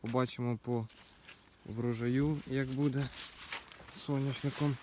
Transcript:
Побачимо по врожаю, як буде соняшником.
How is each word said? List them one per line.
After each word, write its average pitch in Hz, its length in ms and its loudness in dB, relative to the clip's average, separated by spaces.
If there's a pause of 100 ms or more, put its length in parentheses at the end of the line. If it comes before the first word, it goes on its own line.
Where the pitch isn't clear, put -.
Побачимо 120 600 2
по 117 240 0 (760)
врожаю, 120 720 2 (100)
як 131 200 0
буде 135 420 2 (960)
соняшником. 139 760 2